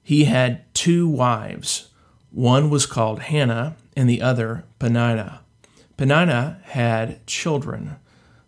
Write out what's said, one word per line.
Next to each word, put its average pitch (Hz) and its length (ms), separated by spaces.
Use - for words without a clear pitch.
He 147 220
had 127 500
two 175 340
wives. 123 800
One 131 400
was 139 160
called 110 320
Hannah, 131 560
and 127 140
the 117 140
other 120 400
Peninnah. 117 640
Peninnah 147 640
had 113 640
children, 143 720